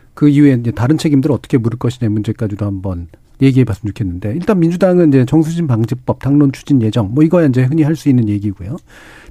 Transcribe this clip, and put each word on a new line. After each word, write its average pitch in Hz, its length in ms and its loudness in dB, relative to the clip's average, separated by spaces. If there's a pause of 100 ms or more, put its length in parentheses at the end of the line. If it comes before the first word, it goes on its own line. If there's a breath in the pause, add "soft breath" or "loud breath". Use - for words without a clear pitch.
(160 soft breath)
그 147 140 2
이후에 143 240 4
이제 120 180 -2
다른 123 260 0
책임들 147 340 0
어떻게 131 260 -2
물을 117 200 -2
것이냐의 120 340 -4
문제까지도 104 540 -4
한번 92 420 -6 (340)
얘기해봤으면 127 500 0
좋겠는데 98 440 -6
일단 180 240 0
민주당은 175 500 2
이제 131 160 4
정수진 160 420 0
방지법 117 520 -2
당론 143 340 2
추진 135 280 -2
예정 107 320 -2
뭐 147 100 2
이거야 165 220 2
이제 131 180 2
흔히 151 200 0
할 156 120 0
수 - 140 -4
있는 123 200 2
얘기고요. 104 480 -6 (540 loud breath)